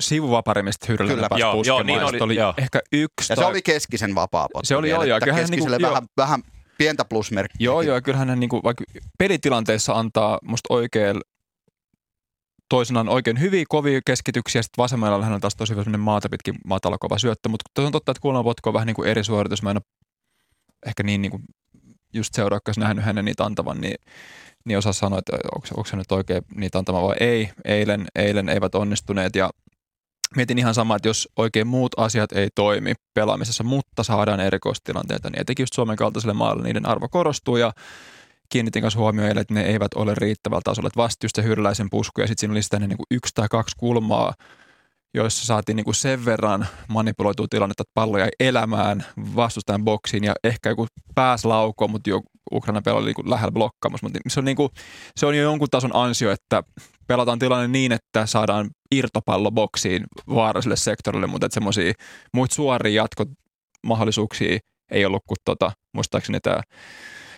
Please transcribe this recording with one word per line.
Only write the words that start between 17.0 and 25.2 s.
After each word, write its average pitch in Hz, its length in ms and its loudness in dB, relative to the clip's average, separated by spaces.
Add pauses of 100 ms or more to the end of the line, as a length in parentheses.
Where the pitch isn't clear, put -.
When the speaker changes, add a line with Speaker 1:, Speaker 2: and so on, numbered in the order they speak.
Speaker 1:
syöttö, 110 320 0
mut 110 120 -4 (180)
se 139 60 2
on 147 60 -2
totta, 147 200 -2
että 120 100 -4
kulmapotku 120 480 0
on 110 40 0
vähän 110 140 2
niinku 110 160 -2
eri 110 200 2
suoritus. 101 400 0
Mä 101 80 0
en 104 60 0
oo 101 40 -4 (1040)
ehkä 107 180 -4
niin 101 180 0
niinku 98 180 -4 (720)
just 110 200 -6
seuraukkaas 104 440 -2
nähnyt 107 280 0
hänen 104 200 -2
niitä 101 180 -2
antavan, 78 380 -4
niin, 92 140 -6 (720)
niin 107 120 0
osaa 98 160 2
sanoa, 98 260 0
että - 180 -4 (180)